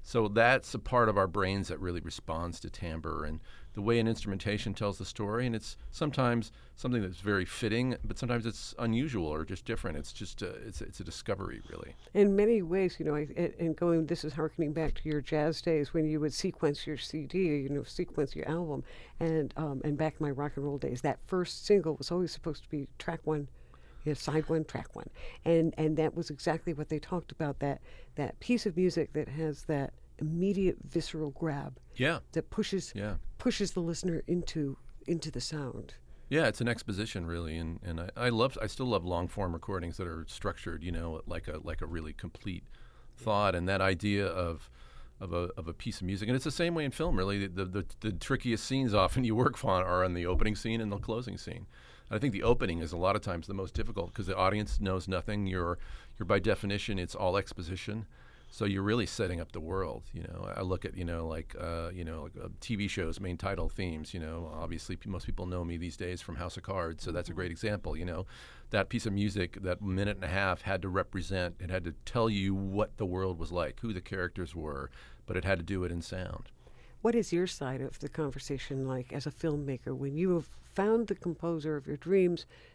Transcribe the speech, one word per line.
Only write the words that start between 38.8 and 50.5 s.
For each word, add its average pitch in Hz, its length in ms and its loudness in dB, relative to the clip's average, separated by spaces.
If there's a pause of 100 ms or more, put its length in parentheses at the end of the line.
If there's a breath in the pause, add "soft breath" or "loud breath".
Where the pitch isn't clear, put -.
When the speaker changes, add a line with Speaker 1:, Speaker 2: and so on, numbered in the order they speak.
Speaker 1:
love 101 180 4
long-form 90 480 0
recordings 85 440 -4
that 92 100 -4
are 82 220 -6
structured, 85 560 -4
you 90 80 -2
know, 82 340 -2
like 85 220 -4
a, 80 140 -6
like 80 180 -4
a 76 60 0
really 80 260 -4
complete 90 520 -8 (520 soft breath)
thought, 101 380 4
and 87 140 2
that 98 120 4
idea 98 460 4
of, 85 420 -2 (520 loud breath)
of 90 120 -6
a, 87 240 0
of 82 100 -6
a 82 60 -6
piece - 280 -6
of 90 60 -2
music. 98 220 0
And 127 80 4
it's 131 80 -2
the 160 60 0
same 170 240 0
way 156 100 2
in 135 60 0
film, 160 260 2
really. 98 300 2
The, 92 180 -2
the, - 0 -
the, 92 220 -2 (140)
the 110 120 -2
trickiest 120 520 0
scenes 131 300 2
often 104 300 6
you 110 100 4
work 127 300 4
on 92 180 6
are 90 220 4
in 90 100 2
the 87 120 0
opening 92 300 6